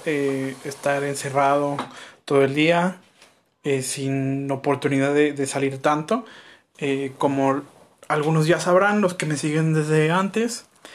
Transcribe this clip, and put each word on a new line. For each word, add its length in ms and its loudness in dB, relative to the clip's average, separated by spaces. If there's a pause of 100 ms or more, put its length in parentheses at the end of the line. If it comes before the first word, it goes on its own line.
eh, 580 -2
estar 400 -2
encerrado 720 0 (480)
todo 200 4
el 100 0
día, 460 2 (640)
eh, 200 -2
sin 680 -4
oportunidad 600 0
de, 220 2
de 120 -2
salir 360 -4
tanto. 420 0 (540)
Eh, 400 -4
como 440 0 (460)
algunos 380 2
ya 120 4
sabrán, 440 4
los 120 0
que 120 -4
me 100 -2
siguen 380 0
desde 360 2
antes, 560 -2 (280)